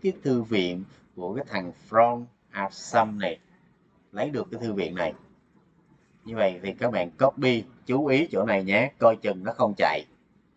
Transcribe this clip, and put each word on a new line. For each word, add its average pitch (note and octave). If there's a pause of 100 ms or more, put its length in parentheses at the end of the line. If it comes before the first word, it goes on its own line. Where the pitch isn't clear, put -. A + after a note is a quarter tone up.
cái F#3+ (100)
thư B2
viện F#2+ (320)
của F2+
cái C#3
thằng F2+ (180)
Front A#2+ (240)
Assam G#2+
này, F2+ (720)
lấy A2+
được B2+
cái A#2
thư A2+
viện F2+
này. D#2+ (1120)
Như A2+
vậy F#2+
thì G2
các A#2+
bạn F2+
copy, C3 (220)
chú C#3
ý C#3
chỗ G2+
này G2+
nhé, G#2+
coi A2+
chừng F#2+
nó A2+
không A#2
chạy. D2+ (520)